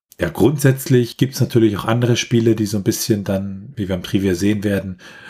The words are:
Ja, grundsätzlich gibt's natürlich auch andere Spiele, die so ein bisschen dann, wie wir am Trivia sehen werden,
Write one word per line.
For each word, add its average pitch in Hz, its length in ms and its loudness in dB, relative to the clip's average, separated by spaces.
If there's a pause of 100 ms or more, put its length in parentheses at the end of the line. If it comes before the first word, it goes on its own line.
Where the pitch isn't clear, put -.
(200)
Ja, 82 100 -2
grundsätzlich 131 880 2
gibt's - 240 0
natürlich 110 360 2
auch - 80 -6
andere 120 320 2
Spiele, 113 380 2
die 110 100 -2
so 101 120 -4
ein 95 60 -4
bisschen 104 400 0
dann, 98 520 -6
wie 98 120 -6
wir 95 80 -4
am 87 80 -6
Trivia 98 300 0
sehen 101 300 0
werden, 95 340 -4 (320)